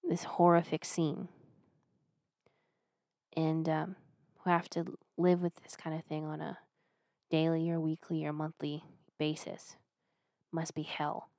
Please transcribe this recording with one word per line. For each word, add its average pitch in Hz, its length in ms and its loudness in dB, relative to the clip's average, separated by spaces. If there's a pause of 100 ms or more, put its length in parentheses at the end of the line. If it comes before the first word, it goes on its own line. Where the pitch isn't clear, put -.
this 330 200 0
horrific 170 600 4
scene 170 440 -2 (2000)
and, 160 320 0
um, 156 260 -2 (440)
who 185 100 -2
have 170 220 4
to 170 260 -4 (200)
live 180 240 4
with 175 160 -2
this - 180 -14
kind 160 200 -6
of 165 100 -6
thing 156 200 -4
on 156 160 -6
a 160 160 -6 (720)
daily 165 400 2
or 165 100 0
weekly 160 460 -2
or 151 80 -4
monthly 151 500 -6 (360)
basis. - 560 -4 (760)
Must 160 220 -4
be 156 80 -6
hell. - 580 -6